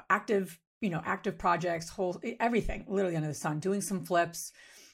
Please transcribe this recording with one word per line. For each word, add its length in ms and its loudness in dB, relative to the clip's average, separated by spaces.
active, 480 2
you 80 0
know, 140 -2
active 340 -2
projects, 500 2
whole, 360 -4
e-, 160 -4
everything, 480 2
literally 280 2
under 120 0
the 60 -4
sun, 260 -2
doing 200 0
some 240 -2
flips. 480 0